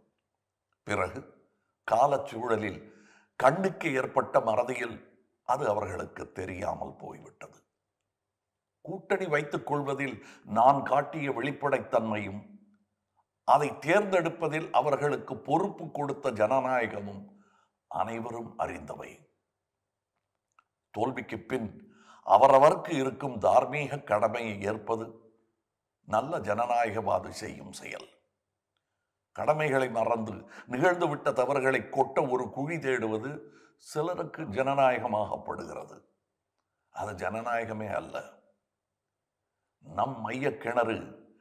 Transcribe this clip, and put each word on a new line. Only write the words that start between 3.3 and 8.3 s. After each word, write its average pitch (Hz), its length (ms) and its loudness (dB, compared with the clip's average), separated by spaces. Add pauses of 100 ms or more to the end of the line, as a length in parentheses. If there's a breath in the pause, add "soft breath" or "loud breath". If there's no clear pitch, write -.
கண்ணுக்கு 165 580 2
ஏற்பட்ட 131 460 2
மறதியில் 117 840 -2 (160)
அது 131 260 0
அவர்களுக்கு 95 640 -4
தெரியாமல் 90 680 -6
போய்விட்டது. - 640 -18 (1160)